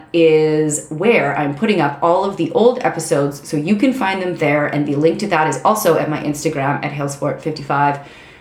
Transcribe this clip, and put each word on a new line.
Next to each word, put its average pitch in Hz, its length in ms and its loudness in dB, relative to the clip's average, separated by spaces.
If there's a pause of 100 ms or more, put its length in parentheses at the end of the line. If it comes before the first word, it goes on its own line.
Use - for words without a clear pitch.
(140)
is 156 760 4
where 156 480 0
I'm 143 160 -2
putting 208 280 0
up 143 200 -2
all 175 220 2
of 202 140 -4
the 165 160 -2
old 233 280 4
episodes, 151 640 -2
so 160 120 -4
you 165 180 2
can 254 160 2
find 190 300 -2
them 180 160 -4
there, 147 280 0
and 147 220 -2
the 143 80 -2
link 160 240 2
to - 80 -4
that 156 220 0
is 139 160 -4
also 190 320 2
at 147 120 -2
my 147 140 -4
Instagram 139 580 -4
at 143 120 -6
Hillsport 143 480 -6
fifty-five. 143 580 -2 (420)